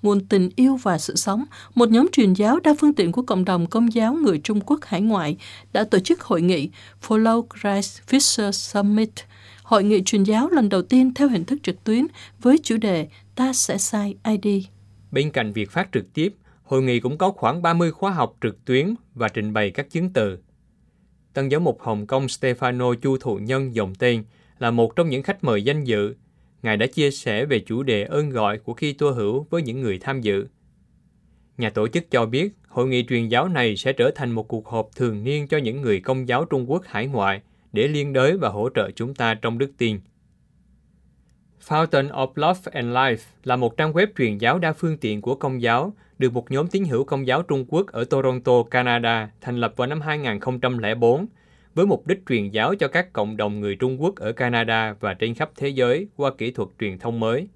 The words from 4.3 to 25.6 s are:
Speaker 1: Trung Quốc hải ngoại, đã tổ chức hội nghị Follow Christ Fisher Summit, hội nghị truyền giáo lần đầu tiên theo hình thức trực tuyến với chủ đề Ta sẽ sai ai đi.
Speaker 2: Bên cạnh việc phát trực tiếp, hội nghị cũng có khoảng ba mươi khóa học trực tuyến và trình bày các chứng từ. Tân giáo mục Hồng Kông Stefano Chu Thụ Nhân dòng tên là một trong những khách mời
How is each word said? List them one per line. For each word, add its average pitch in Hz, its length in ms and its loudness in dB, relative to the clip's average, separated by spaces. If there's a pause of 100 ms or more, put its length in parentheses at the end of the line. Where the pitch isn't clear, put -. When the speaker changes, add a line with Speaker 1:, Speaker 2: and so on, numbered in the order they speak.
Speaker 1:
Trung 208 220 -2
Quốc 302 240 -2
hải 175 160 -2
ngoại, 190 360 0 (360)
đã 214 120 2
tổ 208 140 4
chức 247 240 0
hội 165 200 0
nghị 175 280 0 (380)
Follow 226 380 2 (140)
Christ 202 480 -2
Fisher 247 420 2
Summit, 208 600 0 (520)
hội 202 220 4
nghị 208 200 4
truyền 202 180 2
giáo 214 280 2
lần 262 180 4
đầu 190 140 2
tiên 254 320 4
theo 285 140 4
hình 190 160 0
thức 277 180 -4
trực - 220 -6
tuyến 233 220 2 (340)
với 262 220 6
chủ 226 140 0
đề 175 320 0 (260)
Ta 262 180 0
sẽ - 260 -2
sai 202 440 -2
ai 214 160 0
đi. 196 300 0 (420)
Speaker 2:
Bên 143 200 0
cạnh 110 220 -2
việc 104 180 -4
phát 190 220 -2
trực 107 220 -4
tiếp, 175 200 -2 (280)
hội 131 200 0
nghị 123 180 2
cũng 135 180 -4
có 190 120 2
khoảng 165 320 -2
ba 170 120 2
mươi 170 180 2
khóa 196 180 -4
học 156 300 -2
trực 107 240 -6
tuyến 143 300 0 (200)
và 117 140 -2
trình 107 240 -4
bày 107 180 0
các 139 200 -8
chứng 180 220 -4
từ. 104 260 0 (960)
Tân 139 160 -2
giáo 143 120 2
mục 151 200 0
Hồng 104 260 -4
Kông 135 200 0
Stefano 123 680 -2
Chu 135 240 -2
Thụ 120 180 -4
Nhân 127 380 -4
dòng 98 200 -2
tên 117 300 0 (340)
là 120 120 0
một 117 260 2
trong 170 120 2
những 135 140 -2
khách 196 220 -4
mời 110 180 2